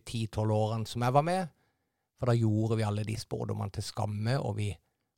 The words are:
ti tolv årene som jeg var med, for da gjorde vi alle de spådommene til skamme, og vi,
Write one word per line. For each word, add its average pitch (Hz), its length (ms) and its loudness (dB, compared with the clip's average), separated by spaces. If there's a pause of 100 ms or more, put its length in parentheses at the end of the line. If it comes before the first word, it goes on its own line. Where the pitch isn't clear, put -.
ti 113 240 -4
tolv 110 240 2
årene 110 320 0
som 120 180 -4
jeg 127 100 2
var 147 80 6
med, 180 280 0 (680)
for 123 120 2
da 117 60 6
gjorde 110 420 4
vi 110 80 2
alle 104 200 -2
de 107 120 -2
spådommene 104 520 -4
til - 140 -6
skamme, 104 560 -2
og 104 160 -4
vi, 104 120 -2 (480)